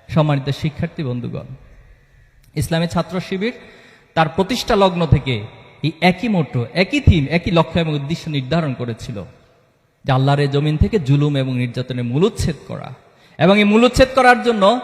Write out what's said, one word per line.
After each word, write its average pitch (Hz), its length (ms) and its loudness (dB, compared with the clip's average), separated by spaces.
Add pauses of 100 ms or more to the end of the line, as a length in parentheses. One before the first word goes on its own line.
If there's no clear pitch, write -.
সম্মানিত 147 440 0
শিক্ষার্থী - 500 -8
বন্ধুগণ, 123 440 -8 (1080)
ইসলামী 165 320 -2
ছাত্র 170 320 -6
শিবির 196 360 -6 (600)
তার 160 140 2
প্রতিষ্ঠা 214 460 -2
লগ্ন 190 320 2
থেকে 135 280 2 (480)
এই 156 80 -2 (100)
একই 185 280 2
মোটো, 160 300 -2 (160)
একই 196 260 0
থিম, 160 280 4
একই 170 220 -2
লক্ষ্য 165 280 0
এবং 160 140 -2
উদ্দেশ্য 147 360 -6
নির্ধারণ 143 440 -4
করেছিল 117 440 -10 (880)
যে 131 60 0
আল্লাহর 139 320 4
এই 143 80 -2
জমিন 151 260 0
থেকে 208 220 2
জুলুম 143 360 2
এবং 131 200 -2
নির্যাতনের 123 500 -6
মূলোচ্ছেদ 156 520 -2 (100)
করা, - 220 -12 (500)
এবং 185 180 6
এই 208 100 4
মূলোচ্ছেদ 247 440 4
করার 247 320 6
জন্য 220 200 0 (200)